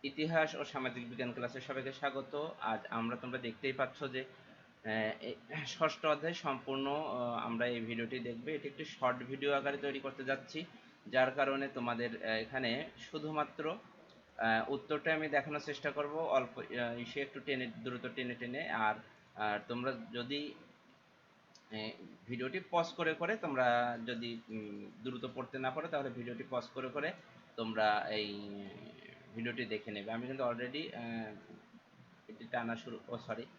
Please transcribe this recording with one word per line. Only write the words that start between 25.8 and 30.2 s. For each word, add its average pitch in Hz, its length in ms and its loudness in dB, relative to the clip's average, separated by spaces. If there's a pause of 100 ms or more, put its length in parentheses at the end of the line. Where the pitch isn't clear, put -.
তাহলে 143 220 0
ভিডিওটি 120 400 -6
পজ 123 240 0
করে 131 140 -2
করে 143 240 0 (440)
তোমরা 110 540 4
এই 104 380 0 (840)
ভিডিওটি 117 300 -2
দেখে 107 260 -2
নেবে। 104 220 -4
আমি 117 140 -2